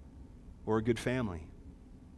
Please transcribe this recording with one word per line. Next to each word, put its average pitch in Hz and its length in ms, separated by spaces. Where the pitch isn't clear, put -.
or 110 120
a 110 40
good 113 160
family. 110 480